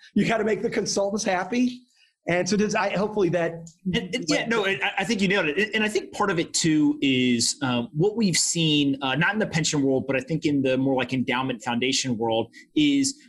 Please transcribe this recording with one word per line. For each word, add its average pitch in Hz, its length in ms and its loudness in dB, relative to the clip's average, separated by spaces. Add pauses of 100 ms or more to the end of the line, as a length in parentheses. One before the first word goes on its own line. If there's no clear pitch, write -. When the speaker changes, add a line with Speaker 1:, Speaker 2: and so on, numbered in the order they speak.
(140)
Speaker 1:
You 202 120 2
gotta 220 180 0
make 214 180 0
the 233 80 -2
consultants 202 540 -2
happy. 202 600 -2 (440)
And 180 200 0
so 208 100 0
does, 208 180 0
I, 202 140 0
hopefully 202 400 0
that 170 240 0 (400)
Speaker 2:
And, 185 200 -2
and, 247 140 -4
yeah, 294 200 0
no, 226 180 0
I, 196 320 -2
I 190 80 -2
think 196 160 0
you 196 80 2
nailed 190 160 2
it. 147 120 0
And, 208 180 0
and 220 100 2
I - 20 0
think 220 240 -4
part 202 180 0
of 170 100 0
it - 140 -4
too 151 480 2
is, 127 600 2
um, 123 320 0
what 202 240 0
we've 196 180 2
seen, 147 640 2
uh, 139 140 -2
not 175 160 2
in 214 80 -2
the 196 80 0
pension 156 340 0
world, 135 260 0
but 135 100 -2
I - 20 0
think 151 260 -4
in 143 160 2
the 131 160 0
more, 135 160 0
like, 131 200 -2
endowment 127 500 -2
foundation 123 540 -2
world, 113 360 -2 (220)
is 139 420 2 (120)